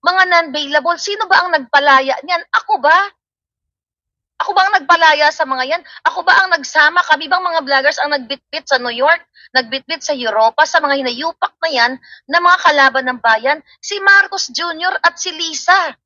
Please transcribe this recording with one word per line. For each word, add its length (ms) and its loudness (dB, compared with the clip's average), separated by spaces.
Mga 240 2
non-bailable, 720 -2
sino 240 -6
ba 160 2
ang 140 -4
nagpalaya 640 2
niyan? 220 -6
Ako 240 -2
ba? 200 4
Ako 160 -4
ba 80 4
ang 160 0
nagpalaya 560 4
sa 80 -2
mga 240 -4
yan? 160 -4
Ako 160 -4
ba 80 2
ang 240 2
nagsama? 480 0
Kami 240 0
bang 160 0
mga 160 0
vloggers 400 0
ang 160 -2
nagbitbit 560 -8
sa 80 2
New 160 -6
York? 240 2
Nagbitbit 480 -4
sa 160 -6
Europa? 480 0
Sa 160 0
mga 160 -2
hinayupak 640 -6
na 100 -4
yan 220 0
na 80 2
mga 240 2
kalaban 480 2
ng 80 -8
bayan? 400 0
Si 160 -8
Marcos 560 2
Junior 480 -4
at 160 0
si 160 -8
Lisa. 560 -2